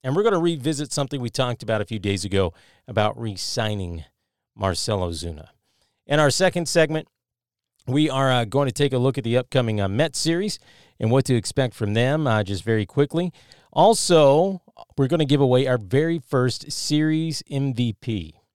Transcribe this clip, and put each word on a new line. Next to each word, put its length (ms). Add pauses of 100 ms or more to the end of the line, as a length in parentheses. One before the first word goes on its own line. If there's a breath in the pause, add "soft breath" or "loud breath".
And 100
we're 100
gonna 140
revisit 540
something 300
we 80
talked 320
about 180
a 60
few 120
days 280
ago 260 (340 soft breath)
about 320
re-signing 880 (500)
Marcell 460
Ozuna. 480 (600)
In 120
our 100
second 380
segment, 400 (800)
we 200
are, 220
uh, 140
going 240
to 40
take 200
a 60
look 200
at 60
the 120
upcoming, 440
uh, 80
Mets 320
series 400 (400 soft breath)
and 100
what 140
to 100
expect 400
from 200
them, 340
uh, 160
just 180
very 240
quickly. 460 (400 soft breath)
Also, 880 (340)
we're 120
gonna 160
give 160
away 260
our 120
very 420
first 500
series 800
M 240
V 180
P. 460 (160)